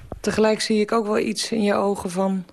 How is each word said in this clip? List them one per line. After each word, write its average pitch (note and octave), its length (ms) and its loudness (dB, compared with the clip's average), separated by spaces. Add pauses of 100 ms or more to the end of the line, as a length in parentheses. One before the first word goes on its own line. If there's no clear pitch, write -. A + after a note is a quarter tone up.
(200)
Tegelijk G#3+ 420 2
zie G#3+ 180 2
ik G#3 120 0
ook A3+ 140 2
wel G#3+ 140 0
iets - 320 -4
in A3+ 120 0
je G3+ 100 2
ogen G3 380 0
van F#3+ 420 0